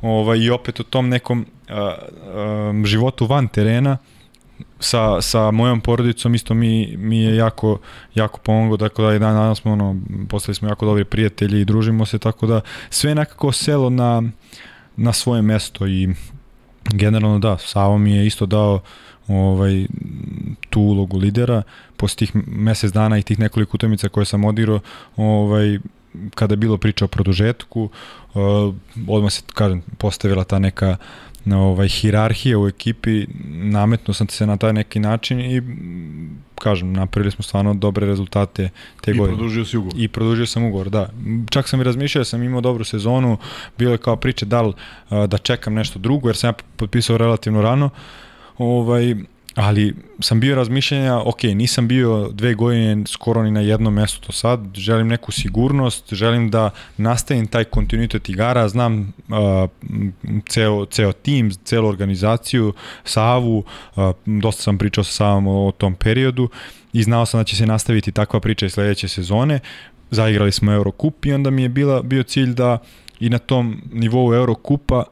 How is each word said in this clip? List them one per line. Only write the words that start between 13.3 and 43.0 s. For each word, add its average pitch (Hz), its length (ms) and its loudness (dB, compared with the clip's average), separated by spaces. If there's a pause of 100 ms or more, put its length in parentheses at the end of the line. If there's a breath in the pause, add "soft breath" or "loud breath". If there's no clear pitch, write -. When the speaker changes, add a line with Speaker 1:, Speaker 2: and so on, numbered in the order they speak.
Speaker 1:
selo 139 380 0
na, 120 340 2 (720 loud breath)
na 113 180 2
svoje 117 280 0
mesto 104 460 0
i 95 220 0 (760 loud breath)
generalno 107 540 2
da, 101 180 2
Savo 101 400 2
mi 104 140 4
je 101 160 4
isto 104 180 -2
dao, 101 340 2 (480 loud breath)
ovaj, 98 580 2 (840)
tu 107 120 2
ulogu 98 360 2
lidera. 107 460 2 (340 loud breath)
Posle - 200 -2
tih 107 140 -2 (160)
mesec 107 440 0
dana 107 260 2
i 101 60 2
tih 107 160 0
nekoliko 110 340 0
utakmica 104 360 0
koje 104 160 0
sam 101 200 0
odigrao, 107 340 2 (380 loud breath)
ovaj, 104 600 2 (500)
kada 107 240 0
je 101 40 0
bilo 107 200 2
priča 104 280 0
o 95 40 -2
produžetku, 104 800 0 (360 loud breath)
eh, - 140 -6 (680)
odmah 104 240 2
se, - 160 -6
kažem, 95 340 -2 (160)
postavila 98 460 0
ta 98 160 0
neka, 95 380 0 (500 loud breath)
ovaj, 98 400 4
hijerarhija 110 720 2
u 101 80 4
ekipi, 110 580 -2 (220)
nametnuo 104 640 0
sam 104 140 -2
se - 180 -4
na 104 120 0
taj 110 160 2
neki 107 260 -2
način 117 420 -2
i, 127 200 -2 (920)
kažem, 92 380 -2
napravili 98 380 0
smo - 120 -8
stvarno 101 300 0
dobre 104 320 0
rezultate 98 640 -2 (320 loud breath)
te 107 100 -2
Speaker 2:
I 120 60 2
Speaker 1:
godine. 95 200 2
Speaker 2:
produžio 113 280 -2
si 117 120 -4
ugovor. 95 200 -4
Speaker 1:
I 113 100 0
produžio 113 380 0
sam 117 200 -2
ugovor, 98 240 -2
da. 101 200 -2 (400)
Čak 139 200 0
sam 131 120 0
i - 20 0
razmišljao, 127 400 0
sam 120 200 -4
imao 127 180 -2
dobru 120 220 0
sezonu, 113 540 0 (400 loud breath)